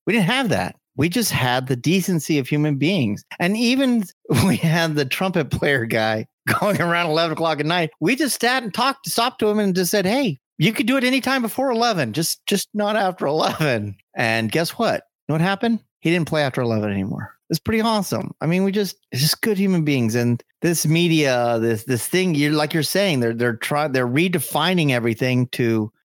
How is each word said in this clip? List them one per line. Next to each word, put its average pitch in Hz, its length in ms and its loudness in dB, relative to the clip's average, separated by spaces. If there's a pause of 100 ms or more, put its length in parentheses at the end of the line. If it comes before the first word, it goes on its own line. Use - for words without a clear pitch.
We 185 60 0
didn't 220 120 2
have 247 240 0
that. 95 260 -2 (200)
We 151 140 0
just 214 220 0
had 127 360 0
the 135 80 0
decency 165 640 0
of 135 80 -4
human 151 300 0
beings. 139 460 0 (160)
And 180 160 0
even 247 480 2 (260)
<laughs> - 180 4
we 180 100 2
had 165 380 2
the 147 100 0
trumpet 175 460 -2
player 139 340 0
guy 110 400 0 (220)
<laughs> - 120 0
going 196 220 0
around 170 280 0
eleven 160 240 0
o'clock 156 260 -2
at 147 60 -2
night. 165 340 0
We 196 160 2
just 277 260 -2
sat 247 220 0
and 208 100 -8
talked, 254 360 -4
stopped 240 300 -2
to 220 80 0
him 214 120 2
and 196 160 0
just 180 160 0
said, 202 140 2
"Hey, 220 340 0 (180)
you 185 160 2
could 226 140 -2
do 254 100 2
it 254 60 0
anytime 254 380 0
before 254 300 -2
eleven, 214 420 0
just, - 320 -4
just - 280 -2
not 208 220 0
after 185 300 -2
eleven." 139 680 0 (200)
And 113 360 0
guess 160 200 0
what? 180 320 -2 (240)
You 143 60 -2
know - 20 0
what 160 60 0
happened? 196 380 0 (200)
He 160 100 0
didn't 170 200 2
play 156 140 0
after 135 180 -2
eleven 110 300 0
anymore. 98 420 -6 (160)
It's 160 100 0
pretty 220 220 0
awesome. 214 500 -2 (100)
I 143 40 -4
mean, 180 180 2
we 196 80 0
just, 196 260 -4 (140)
it's 127 100 -2
just 156 200 0
good 214 160 0
human 190 280 2
beings. 120 300 2
And 120 280 0 (180)
this 170 240 0
media, 151 760 2
this, 113 260 0
this 123 200 -2
thing, 185 300 0
you're, 147 160 2
like 151 220 0
you're 160 100 0
saying, 180 380 0
they're, 117 120 0
they're 117 220 0
try-, 147 320 -2
they're 131 200 0
redefining 160 840 0
everything 123 580 0
to, 113 420 0 (180)